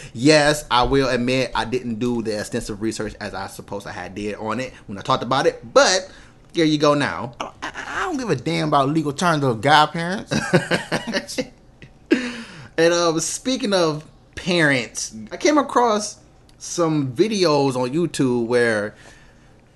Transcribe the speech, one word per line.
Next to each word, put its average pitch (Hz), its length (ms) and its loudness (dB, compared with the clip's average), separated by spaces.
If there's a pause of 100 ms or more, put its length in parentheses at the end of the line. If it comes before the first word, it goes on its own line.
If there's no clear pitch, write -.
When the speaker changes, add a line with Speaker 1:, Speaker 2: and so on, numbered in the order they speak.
(140)
Speaker 1:
Yes, 147 580 4
I 123 120 4
will 131 260 2
admit 127 440 0
I 113 120 -2
didn't 117 300 -4
do 120 260 -2
the 104 180 -4
extensive 107 420 -6
research 107 380 -4
as 101 140 -8
I 95 140 -8
supposed 101 380 -14
I 95 60 -12
had 90 240 -12
did 104 200 -6
on 110 260 -4
it 127 100 -8 (140)
when 101 120 -12
I 92 40 -12
talked 131 220 0
about 135 220 0
it. - 280 -2
But 190 360 4 (440)
there 170 100 2
you 156 140 4
go 147 160 4
now. 120 480 -2
Speaker 2:
I, - 100 -10 (120)
I - 420 -8
don't 370 120 -4
give 240 120 -4
a 147 80 0
damn 156 320 -2
about 143 180 4
legal 147 240 0
terms 156 320 0
of 117 160 0
godparents. 156 720 2
Speaker 1:
<laughs> - 1040 -2 (1400)
And, 170 140 6
um, 170 260 2
speaking 233 540 -2
of 160 340 0 (280)
parents, 143 800 0 (160)
I 180 60 -8
came 302 200 2
across 240 640 0 (400)
some 156 520 0
videos 151 640 2
on 127 160 0
YouTube 135 540 0
where 113 480 2 (840)